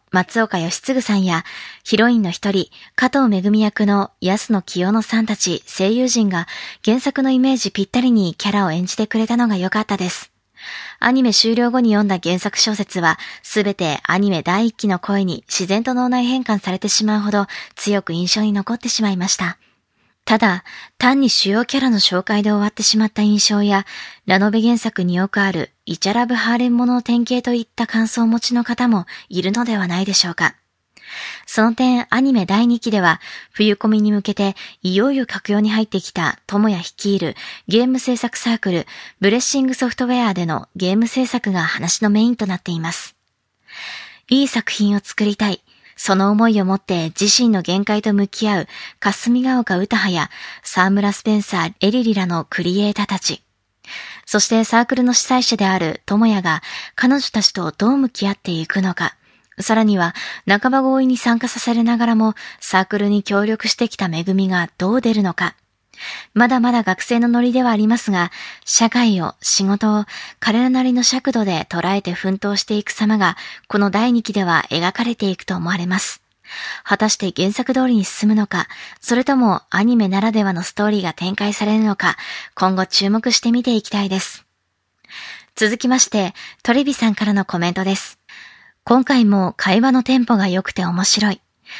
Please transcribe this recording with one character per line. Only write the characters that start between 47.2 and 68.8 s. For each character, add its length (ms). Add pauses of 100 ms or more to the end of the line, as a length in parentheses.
身 240
の 120
限 220
界 180
と 100
向 140
き 220
合 140
う 60 (300)
霞 460
ヶ 160
丘 200
詩 140
羽 160
や 180 (360)
沢 260
村 220
ス 100
ペ 140
ン 60
サ 160
ー、 220
エ 120
リ 100
リ 120
ら 120
の 240
ク 140
リ 160
エ 80
イ 60
タ 100
ー 20
た 140
ち。 240 (840)
そ 140
し 80
て 160
サ 160
ー 60
ク 100
ル 80
の 100
主 160
催 120
者 140
で 100
あ 120
る 260
智 220
也 160
が 200 (340)
彼 180
女 160
た 140
ち 80
と 180
ど 200
う 60
向 120
き 180
合 60
っ 40
て 140
い 160
く 160
の 120
か。 220 (440)
さ 160
ら 80
に 120
は 200 (320)
半 240
ば 100
強 180
引 60
に 100
参 220
加 80
さ 140
せ 140
ら 20
れ 80
な 120
が 100
ら 100
も 180 (240)
サ 220
ー 60
ク 120
ル 100
に 140
協 240
力 220
し 80
て 120
き 80
た 120
め 160
ぐ 100
み 140
が 300
ど 160
う 60
出 140
る 80
の 100
か。 220 (800)
ま 140
だ 100
ま 140
だ 100
学 200
生 180
の 80
ノ 120
リ 120
で 100
は 80
あ 60
り 100
ま 100
す 140
が、 220 (320)
社 260